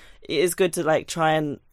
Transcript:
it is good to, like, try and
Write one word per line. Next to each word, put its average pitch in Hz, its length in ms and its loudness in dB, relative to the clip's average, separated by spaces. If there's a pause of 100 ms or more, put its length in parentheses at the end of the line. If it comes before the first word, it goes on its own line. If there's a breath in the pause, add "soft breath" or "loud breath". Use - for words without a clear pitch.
(240 loud breath)
it - 160 -2
is 175 160 2
good 180 180 2
to, 175 100 -4
like, 147 240 0
try 156 260 0
and 151 260 -2 (140)